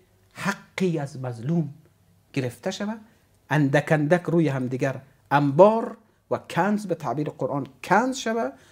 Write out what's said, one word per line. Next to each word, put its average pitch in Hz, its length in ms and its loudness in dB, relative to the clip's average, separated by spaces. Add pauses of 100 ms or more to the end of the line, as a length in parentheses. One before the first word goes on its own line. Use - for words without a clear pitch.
(320)
حقی - 640 -4
از 135 220 -8
مظلوم 131 480 -4 (640)
گرفته 127 380 -6
شود، 208 280 -8 (520)
اندک 143 420 2
اندک 156 300 2
روی 160 260 2
همدیگر 131 480 -4 (340)
انبار 190 640 6 (340)
و 120 80 -2 (120)
کنز، 202 360 0
به 175 80 -2
تعبیر 147 360 -4
قرآن - 360 -6 (180)
کنز 247 320 2
شود 226 360 -4 (180)